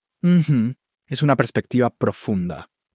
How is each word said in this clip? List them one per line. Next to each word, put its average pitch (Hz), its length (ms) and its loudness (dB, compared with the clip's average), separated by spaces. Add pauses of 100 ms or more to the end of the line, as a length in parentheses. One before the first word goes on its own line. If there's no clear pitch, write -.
(240)
Ujú, 147 500 2 (320)
es 139 160 -6
una 143 140 4
perspectiva 117 540 0
profunda. 90 800 -6 (220)